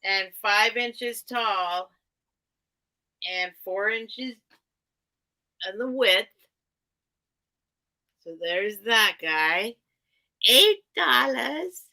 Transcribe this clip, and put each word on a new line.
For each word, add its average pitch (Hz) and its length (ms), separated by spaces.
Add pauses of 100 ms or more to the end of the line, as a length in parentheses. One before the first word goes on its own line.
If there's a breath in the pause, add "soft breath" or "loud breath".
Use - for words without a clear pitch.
and 196 240 (120)
five 226 360
inches 240 460
tall 185 680 (1400)
and 180 220 (120)
four 196 260
inches 226 440 (1400)
in 196 80
the 247 120
width. 226 380 (2000)
So 165 160
there's 185 460
that 220 340
guy. 160 540 (760)
Eight 392 340 (140)
dollars. 302 840 (100)